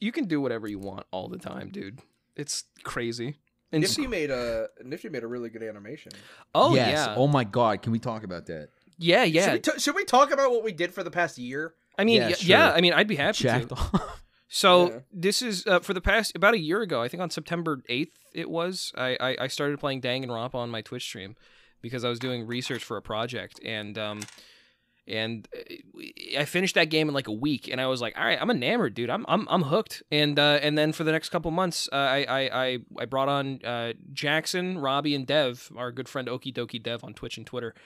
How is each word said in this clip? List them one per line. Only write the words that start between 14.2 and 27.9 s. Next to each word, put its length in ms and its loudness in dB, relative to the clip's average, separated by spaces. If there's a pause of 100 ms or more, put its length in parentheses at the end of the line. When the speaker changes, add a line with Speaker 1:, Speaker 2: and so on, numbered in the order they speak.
Speaker 3:
<laughs> 40 -20 (160)
Speaker 1:
So 460 6
Speaker 2:
Yeah. 60 -10 (140)
Speaker 1:
this 300 0
is, 240 -4
uh, 140 6
for 140 -4
the 60 -4
past, 360 2
about 180 6
a 60 2
year 200 0
ago, 220 -2
I 60 -2
think 120 -8
on 100 -4
September 580 -4
eighth 280 -4 (160)
it 160 -8
was, 480 -4
I, 240 -2
I, 200 0
I 80 -2
started 320 -2
playing 200 -4
Danganronpa 540 -4
on 160 -4
my 100 -6
Twitch 220 -10
stream 320 -12 (480)
because 220 -8
I 40 0
was 120 -4
doing 260 -4
research 380 -6
for 120 -8
a 60 -8
project, 640 -6
and, 340 -8
um, 220 -6 (880)
and, 400 -6 (100)
uh, 160 -16 (180)
we, 220 -16 (240)
I 60 0
finished 320 0
that 120 6
game 200 2
in, 60 -2
like, 120 -2
a 60 -4
week, 360 -2
and 120 -4
I 80 0
was 120 0